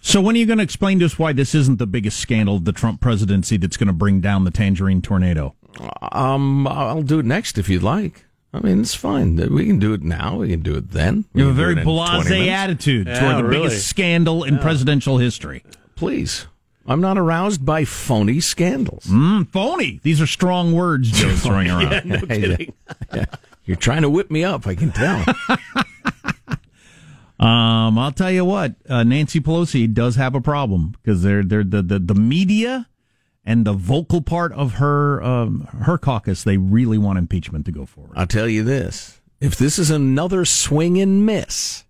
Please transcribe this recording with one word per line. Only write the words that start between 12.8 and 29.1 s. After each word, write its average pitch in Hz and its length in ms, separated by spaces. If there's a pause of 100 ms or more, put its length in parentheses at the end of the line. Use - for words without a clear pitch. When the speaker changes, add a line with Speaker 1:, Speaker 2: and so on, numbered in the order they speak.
Speaker 3:
Yeah, 123 120
Speaker 1:
toward 139 180
the 131 100
Speaker 3:
really. 139 220
Speaker 1:
biggest 104 180
scandal 170 560
in 139 120
Speaker 3:
Yeah. 131 60
Speaker 1:
presidential 143 580
history. 90 440 (320)
Speaker 2:
Please. - 520 (380)
I'm 135 160
not 190 160
aroused 170 480
by 156 200
phony 117 560
scandals. - 640
Speaker 1:
Mm, 156 460
phony. 196 520
These 151 180
are 151 60
strong 180 460
words 160 380
Joe's 104 280
Speaker 2:
<laughs> - 40
Speaker 1:
throwing 98 260
around. 90 220
Speaker 3:
Yeah, 202 120
no - 140 (100)
Speaker 2:
Hey, 110 140
Speaker 3:
kidding. 95 320 (400)
Speaker 2:
yeah. - 120 (400)
You're 92 120
trying 151 240
to 147 80
whip 170 200
me 156 140
up, 175 240
I 95 80
can 143 160
tell. 127 380
<laughs> 269 60 (2000)
Speaker 1:
Um, 113 580
I'll 139 160
tell 185 180
you 185 140
what, 180 300 (120)
uh, 123 160
Nancy 143 380